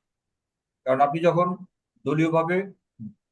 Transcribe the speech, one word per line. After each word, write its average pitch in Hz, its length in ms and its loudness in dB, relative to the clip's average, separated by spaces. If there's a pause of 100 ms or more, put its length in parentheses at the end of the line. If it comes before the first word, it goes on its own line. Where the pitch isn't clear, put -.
(840)
কারণ 131 160 0
আপনি 147 200 2
যখন 175 360 2 (480)
দলীয়ভাবে 160 580 0 (680)